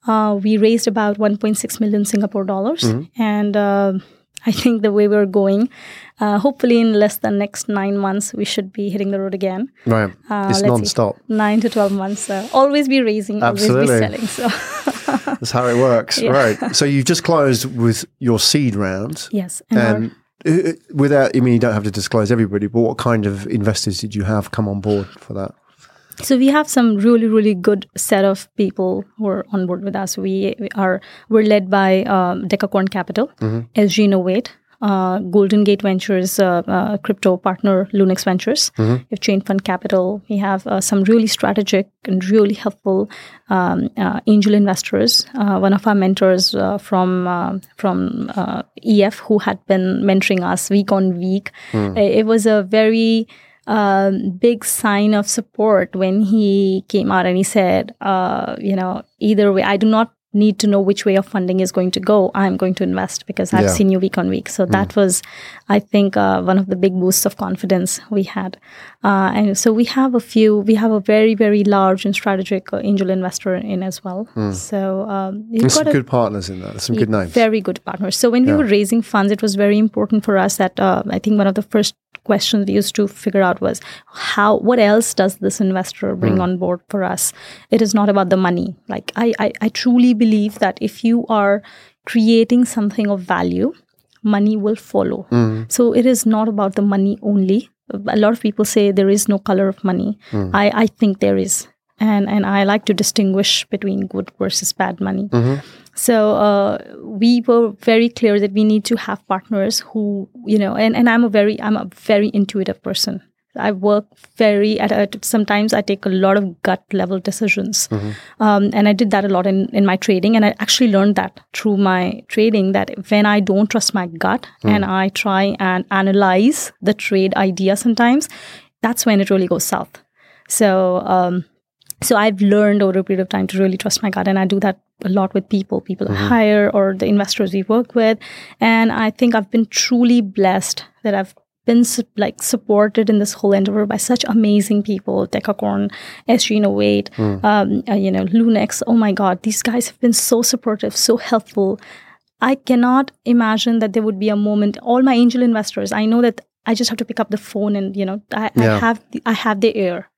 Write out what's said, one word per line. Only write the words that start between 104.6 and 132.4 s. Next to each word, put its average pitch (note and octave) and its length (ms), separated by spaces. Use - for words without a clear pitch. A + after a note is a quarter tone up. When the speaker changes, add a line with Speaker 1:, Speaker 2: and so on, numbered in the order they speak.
Speaker 1:
bad F#3 280
money. F#3+ 280
Speaker 2:
Mm-hmm. C3 360
Speaker 1:
So, G#3+ 400
uh, G3+ 420
we A3+ 440
were A#3 220
very A#3 280
clear G#3 300
that G3 140
we G#3+ 100
need G#3+ 220
to A#3 120
have - 300
partners G3 520
who, G3+ 500
you G#3 140
know, G3 160
and, A3 200
and A#3+ 140
I'm A#3 140
a A3+ 60
very, G#3 300
I'm G#3 160
a F#3+ 200
very G#3 400
intuitive G3 480
person. F#3+ 400
I G#3+ 160
work G#3 340
very G#3 440
at G#3 120
a, G3+ 180
sometimes G#3 500
I G#3 80
take G3+ 240
a G3 40
lot F#3+ 280
of F#3+ 240
gut F#3+ 220
level F#3+ 260
decisions. G3 680
Speaker 2:
Mm-hmm. G#2+ 560
Speaker 1:
Um, G3+ 300
and G#3 140
I G#3 60
did G#3 160
that G3 160
a G3+ 40
lot F#3 180
in, F#3+ 260
in G3+ 100
my F#3+ 120
trading. F#3+ 400
And G#3+ 100
I G#3 140
actually A3 320
learned G3 240
that F#3 240
through G#3 240
my F#3+ 500
trading, G#3+ 460
that G3 180
when G#3 160
I G#3 140
don't G3+ 280
trust - 280
my F3+ 100
gut F3+ 400
Speaker 2:
Mm. G#3 120
Speaker 1:
and G3+ 100
I F#3+ 240
try G3 500
and F#3 300
analyze G3 920
the G#3 140
trade F#3+ 420
idea F#3+ 400
sometimes, A#3+ 540
that's A#3 240
when G#3 120
it G3 120
really F#3+ 160
goes F3 160
south. - 400
So, F#3+ 520
um, F3+ 440
so A#3+ 120
I've G#3 260